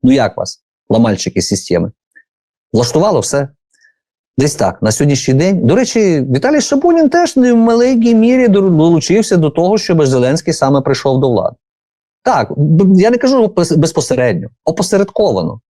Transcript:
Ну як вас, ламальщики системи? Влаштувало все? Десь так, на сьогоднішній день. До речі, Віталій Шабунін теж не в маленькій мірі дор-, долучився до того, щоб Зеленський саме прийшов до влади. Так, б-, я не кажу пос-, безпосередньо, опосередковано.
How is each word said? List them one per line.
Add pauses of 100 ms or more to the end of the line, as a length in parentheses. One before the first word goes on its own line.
Ну
як
вас, (240)
ламальщики
системи? (800)
Влаштувало
все? (880)
Десь
так,
на
сьогоднішній
день.
До
речі,
Віталій
Шабунін
теж
не
в
маленькій
мірі
дор-,
долучився
до
того,
щоб
Зеленський
саме
прийшов
до
влади. (680)
Так,
б-,
я
не
кажу
пос-,
безпосередньо, (160)
опосередковано. (120)